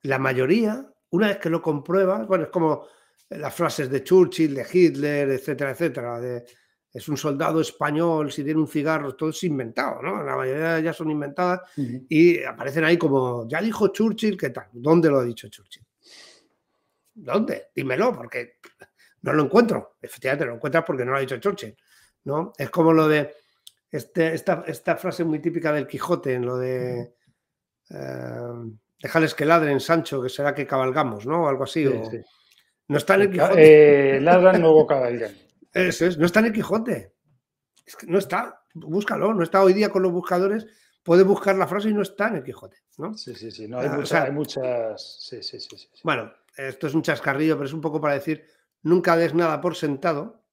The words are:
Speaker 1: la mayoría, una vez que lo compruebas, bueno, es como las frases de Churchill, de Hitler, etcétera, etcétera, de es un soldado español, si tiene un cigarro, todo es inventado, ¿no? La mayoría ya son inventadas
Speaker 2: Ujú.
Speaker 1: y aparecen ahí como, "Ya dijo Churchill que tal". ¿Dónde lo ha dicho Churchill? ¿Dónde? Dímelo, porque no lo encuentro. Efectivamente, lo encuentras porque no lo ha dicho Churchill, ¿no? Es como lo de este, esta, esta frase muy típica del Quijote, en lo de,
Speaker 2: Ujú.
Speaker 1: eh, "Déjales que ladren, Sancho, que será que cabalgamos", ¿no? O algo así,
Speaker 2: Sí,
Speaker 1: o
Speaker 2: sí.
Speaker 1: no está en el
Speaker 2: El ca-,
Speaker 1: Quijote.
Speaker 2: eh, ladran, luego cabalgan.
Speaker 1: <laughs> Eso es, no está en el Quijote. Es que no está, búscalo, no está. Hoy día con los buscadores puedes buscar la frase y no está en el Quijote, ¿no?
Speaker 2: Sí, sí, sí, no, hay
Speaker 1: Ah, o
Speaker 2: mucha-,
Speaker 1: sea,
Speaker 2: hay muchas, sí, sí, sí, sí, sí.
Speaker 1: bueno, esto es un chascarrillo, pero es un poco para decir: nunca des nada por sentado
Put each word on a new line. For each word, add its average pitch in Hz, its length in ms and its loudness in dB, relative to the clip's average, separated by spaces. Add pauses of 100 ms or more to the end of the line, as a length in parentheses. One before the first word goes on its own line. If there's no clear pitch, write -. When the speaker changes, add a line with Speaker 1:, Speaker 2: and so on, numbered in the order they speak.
Speaker 1:
la 135 160 -4
mayoría, 180 720 -2 (200)
una 208 180 0
vez 202 100 -2
que 165 120 -6
lo 165 100 -2
compruebas, 185 680 -2
bueno, 185 180 0
es - 60 -10
como 160 360 -2 (420)
las 147 260 -10
frases 147 360 -4
de 135 120 -2
Churchill, 165 520 4
de 127 180 -6
Hitler, 147 560 2
etcétera, 135 440 -4
etcétera, 123 460 -4
de 120 280 -8 (460)
es 123 160 -14
un 147 80 -2
soldado 156 440 -2
español, 151 720 -2
si 147 100 -8
tiene 156 180 -2
un 151 60 2
cigarro, 147 480 -4
todo 156 160 -4
es - 140 -10
inventado, 127 580 -4
¿no? 185 220 -6
La 135 120 -4
mayoría 156 440 -2
ya 160 120 -2
son 156 180 -6
inventadas 151 500 -4 (160)
Speaker 2:
Ujú. 127 320 -8
Speaker 1:
y 160 340 4
aparecen 135 420 -4
ahí 170 140 4
como, 127 500 0
"Ya 151 140 -4
dijo 214 260 0
Churchill 214 480 0
que 143 140 -6
tal". - 220 -14
¿Dónde 156 380 4
lo 135 100 2
ha 123 40 -2
dicho 113 240 -10
Churchill? - 380 -20 (1300)
¿Dónde? 190 600 -4
Dímelo, 147 400 -2
porque - 440 -12 (640)
no 135 100 -2
lo 151 120 2
encuentro. 185 560 2
Efectivamente, 139 460 -6
lo 120 80 -8
encuentras 151 300 -2
porque 131 200 -4
no 127 80 -4
lo 139 60 0
ha - 20 0
dicho 131 180 -6
Churchill, 151 380 -6 (480)
¿no? 147 320 -6
Es - 140 -8
como 165 220 4
lo 156 160 6
de 151 260 0 (560)
este, 160 440 -4
esta, 165 320 -4
esta 156 300 -4
frase 170 280 -6
muy 156 160 -4
típica 160 320 -4
del 143 140 -2
Quijote, 143 480 -4
en 123 120 -4
lo 127 100 -4
de, 123 580 -6 (760)
Speaker 2:
Ujú. - 80 -16
Speaker 1:
eh, 120 760 -12 (260)
"Déjales 160 320 0
que 147 100 -4
ladren, 151 360 4
Sancho, 147 420 -2
que 127 60 -4
será 143 260 -2
que 139 120 -6
cabalgamos", 131 600 -2
¿no? 165 180 0
O 147 40 0
algo 135 160 -2
así, 151 220 -2
Speaker 2:
Sí, 131 60 2
Speaker 1:
o 110 180 -6
Speaker 2:
sí. 113 100 -12 (680)
Speaker 1:
no 143 80 -2
está 190 180 2
en 196 80 4
el 208 80 4
Speaker 2:
El 180 60 -4
ca-, 156 120 4
Speaker 1:
Quijote. 180 140 8 (540)
Speaker 2:
eh, 135 40 0
ladran, 180 400 6
luego 156 260 8
cabalgan. 120 460 -2 (200)
Speaker 1:
<laughs> - 200 -20
Eso 180 340 0
es, 175 120 0
no 165 80 4
está 208 140 2
en 226 60 4
el 220 60 0
Quijote. 214 600 -4 (720)
Es - 120 -20
que - 100 -16
no 170 120 0
está, - 440 -6 (120)
búscalo, 185 600 -4
no 180 80 0
está. 190 200 2
Hoy 190 100 8
día 208 180 2
con 190 120 0
los 180 100 0
buscadores 185 540 -2 (360)
puedes 180 240 6
buscar 196 300 2
la 185 100 2
frase 202 240 -2
y - 20 2
no 208 100 0
está 202 260 -4
en 214 80 -4
el 131 80 -6
Quijote, - 340 -18 (200)
¿no? 190 160 -10
Speaker 2:
Sí, 127 200 -16
sí, 110 160 -16
sí, 107 180 -16
no, 123 120 -10
hay 143 80 -4
Speaker 1:
Ah, 151 80 -4
o - 20 -
Speaker 2:
mucha-, 135 80 -6
Speaker 1:
sea, 160 180 0
Speaker 2:
hay 135 80 -4
muchas, 127 880 -6
sí, 113 220 -18
sí, - 180 -16
sí, - 160 -20
sí, - 160 -20
sí. - 120 -20
Speaker 1:
bueno, 120 280 -4 (240)
esto 135 300 -10
es 139 80 -4
un 160 80 0
chascarrillo, 151 540 -2
pero 143 100 -6
es 135 60 -10
un 160 80 -10
poco 151 200 -6
para 147 140 -2
decir: 151 300 -6 (380)
nunca 175 340 2
des 165 180 0
nada 165 260 0
por 175 160 -2
sentado 151 760 -6